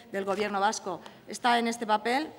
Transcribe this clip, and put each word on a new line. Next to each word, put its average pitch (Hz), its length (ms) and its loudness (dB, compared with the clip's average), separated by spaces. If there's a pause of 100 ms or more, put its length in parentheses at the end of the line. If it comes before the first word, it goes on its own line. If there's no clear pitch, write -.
(120)
del 196 120 -4
Gobierno 202 360 0
vasco. 196 400 0 (260)
Está 240 320 2
en 233 80 2
este 233 180 -2
papel, 233 540 0